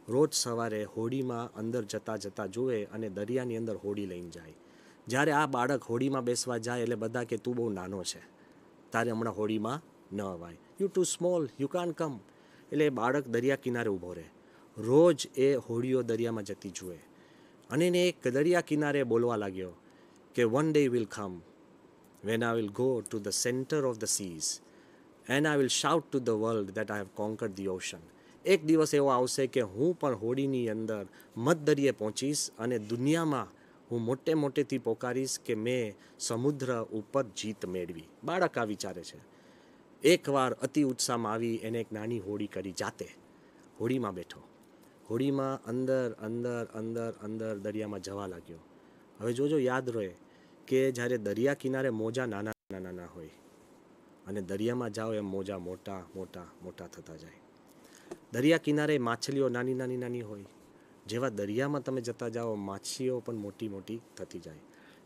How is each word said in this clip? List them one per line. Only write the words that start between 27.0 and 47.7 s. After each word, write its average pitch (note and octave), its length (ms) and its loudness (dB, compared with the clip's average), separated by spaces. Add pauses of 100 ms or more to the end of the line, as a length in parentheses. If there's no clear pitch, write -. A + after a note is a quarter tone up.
have F#2+ 200 -8
conquered G#2 380 -4
the G2 60 -4
ocean." F#2 360 -4 (440)
એક F3 200 6
દિવસ D#3 280 6
એવો C#3+ 140 6
આવશે B2+ 400 4
કે B2 140 2
હું A#2 380 0
પણ C3+ 160 0
હોડીની B2 540 0
અંદર G#2+ 360 -2 (320)
મધદરિયે C#3+ 540 4
પહોંચીશ A#2+ 680 -2
અને A#2 200 0
દુનિયામાં B2+ 800 0 (340)
હું A#2+ 100 0
મોટે B2+ 320 0
મોટેથી C#3+ 440 2
પોકારીશ B2 640 -2
કે A#2 160 -2
મેં A2+ 400 0 (240)
સમુદ્ર B2 640 0
ઉપર A2 400 -2
જીત G#2+ 420 -6
મેળવી. F2 380 -4 (200)
બાળક E3 340 2
આ A#2+ 60 2
વિચારે F#2+ 400 -6
છે. - 160 -16 (840)
એકવાર C#3 500 4
અતિ C#3+ 300 0
ઉત્સાહમાં A#2+ 500 0
આવી A2+ 220 0
એને A2 240 -4
એક A2 120 -6
નાની A2 280 -4
હોડી G2+ 280 -4
કરી F#2+ 240 -6
જાતે. F#2+ 440 -6 (640)
હોડીમાં A#2 340 0
બેઠો, F2 260 -12 (680)
હોડીમાં C3+ 540 0
અંદર, B2+ 500 0
અંદર, A#2 600 -4
અંદર, A2+ 480 -4
અંદર A2 360 -6
દરિયામાં G#2 420 -4